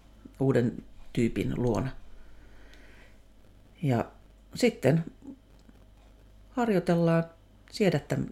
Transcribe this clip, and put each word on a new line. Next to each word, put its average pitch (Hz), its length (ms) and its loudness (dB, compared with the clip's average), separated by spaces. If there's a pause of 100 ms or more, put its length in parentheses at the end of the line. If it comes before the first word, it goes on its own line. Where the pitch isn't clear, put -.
(400)
uuden 131 440 0 (300)
tyypin 117 440 0
luona. 120 320 0 (1900)
Ja 123 240 2 (500)
sitten 165 500 2 (1500)
harjoitellaan 170 720 2 (480)
siedättä-, 151 460 0 (140)